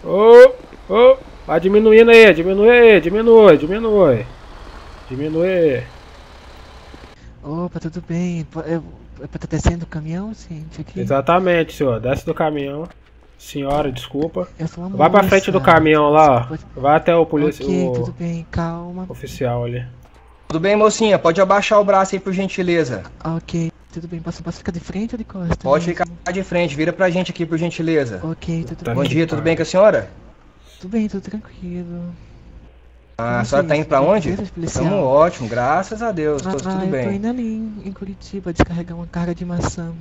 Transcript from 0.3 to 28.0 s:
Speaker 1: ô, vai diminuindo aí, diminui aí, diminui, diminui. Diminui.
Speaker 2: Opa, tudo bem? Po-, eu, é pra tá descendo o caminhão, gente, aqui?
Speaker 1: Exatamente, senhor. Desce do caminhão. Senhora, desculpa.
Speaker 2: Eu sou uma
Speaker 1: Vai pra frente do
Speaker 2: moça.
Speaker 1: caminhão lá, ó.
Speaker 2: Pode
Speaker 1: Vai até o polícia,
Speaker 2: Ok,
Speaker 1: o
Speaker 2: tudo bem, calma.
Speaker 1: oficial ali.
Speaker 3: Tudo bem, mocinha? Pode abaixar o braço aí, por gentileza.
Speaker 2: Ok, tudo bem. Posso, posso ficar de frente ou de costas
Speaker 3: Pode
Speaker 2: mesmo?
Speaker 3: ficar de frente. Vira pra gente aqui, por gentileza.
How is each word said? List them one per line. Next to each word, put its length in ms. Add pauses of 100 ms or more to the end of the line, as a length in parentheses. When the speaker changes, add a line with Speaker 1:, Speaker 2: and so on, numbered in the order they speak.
Speaker 1:
ô, 240 (300)
vai 120
diminuindo 520
aí, 220
diminui 360
aí, 320
diminui, 560
diminui. 680 (840)
Diminui. 760 (1600)
Speaker 2:
Opa, 360
tudo 280
bem? 380
Po-, 160
eu, 220 (380)
é 60
pra 120
tá 100
descendo 340
o 40
caminhão, 460
gente, 480
aqui? 180
Speaker 1:
Exatamente, 760
senhor. 260
Desce 260
do 80
caminhão. 540 (500)
Senhora, 540
desculpa. 560 (100)
Speaker 2:
Eu 100
sou 180
uma 120
Speaker 1:
Vai 120
pra 140
frente 280
do 80
Speaker 2:
moça. 120
Speaker 1:
caminhão 380
lá, 280
ó. 80
Speaker 2:
Pode 160 (140)
Speaker 1:
Vai 200
até 200
o 100
polícia, 400
Speaker 2:
Ok, 220
Speaker 1:
o 60
Speaker 2:
tudo 240
bem, 320
calma. 600
Speaker 1:
oficial 560
ali. 200 (600)
Speaker 3:
Tudo 140
bem, 140
mocinha? 440
Pode 220
abaixar 400
o 20
braço 320
aí, 60
por 100
gentileza. 720 (220)
Speaker 2:
Ok, 460 (200)
tudo 160
bem. 140
Posso, 200
posso 180
ficar 120
de 80
frente 360
ou 20
de 80
costas 320
Speaker 3:
Pode 300
Speaker 2:
mesmo? 180
Speaker 3:
ficar 260
de 120
frente. 320
Vira 180
pra 160
gente 220
aqui, 140
por 120
gentileza. 680